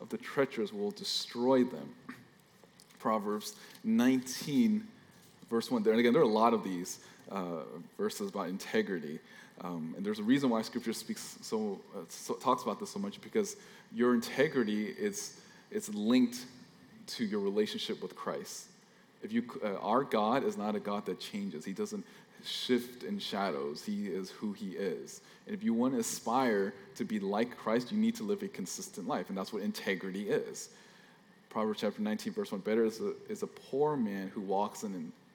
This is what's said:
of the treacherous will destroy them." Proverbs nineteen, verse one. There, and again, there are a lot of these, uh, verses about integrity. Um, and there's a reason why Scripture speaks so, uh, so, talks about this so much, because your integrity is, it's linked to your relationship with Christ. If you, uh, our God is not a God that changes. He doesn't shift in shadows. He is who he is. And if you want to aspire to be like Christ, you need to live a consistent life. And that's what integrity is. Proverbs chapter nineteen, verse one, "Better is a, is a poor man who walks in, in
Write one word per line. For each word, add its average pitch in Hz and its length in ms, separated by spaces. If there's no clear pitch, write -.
of 113 100
the 113 80
treacherous 117 540
will 104 200
destroy 123 720
them." 73 300
Proverbs 107 560
nineteen, 120 1040
verse 117 200
one. 117 120
There, 110 100
and 113 80
again, 120 120
there 160 100
are - 20
a 120 40
lot 110 240
of 104 100
these, 90 360
uh, 90 320
verses 101 320
about 95 200
integrity. 92 680
Um, 85 340
and 98 100
there's 107 140
a 104 40
reason 135 260
why 110 120
Scripture 113 300
speaks - 500
so, 107 380
uh, 98 120
so, - 260
talks 127 280
about 101 160
this 101 120
so 98 100
much, 101 200
because 107 360
your 120 220
integrity 113 760
is, - 500
it's 107 220
linked 117 520
to - 160
your 104 160
relationship 104 600
with - 120
Christ. - 520
If 104 100
you, 117 100
uh, 101 120
our 120 280
God 113 400
is 101 120
not 104 200
a 101 40
God 101 260
that 92 120
changes. 95 460
He 98 80
doesn't 104 320
shift - 580
in 101 160
shadows. 78 640
He 104 220
is 92 240
who 107 220
he 95 200
is. 90 500
And 104 100
if 101 80
you 113 100
want 123 200
to 120 60
aspire 113 760
to 117 80
be 107 140
like 101 380
Christ, 123 340
you 107 80
need 113 180
to 113 80
live 101 180
a 98 60
consistent - 600
life. 123 200
And 98 100
that's 95 140
what 101 100
integrity 98 640
is. - 400
Proverbs 107 300
chapter 104 220
nineteen, 107 320
verse 101 180
one, 101 80
"Better 110 240
is 110 160
a, 101 140
is 107 140
a - 40
poor 147 500
man 101 320
who 104 140
walks 98 400
in, 101 120
in 85 180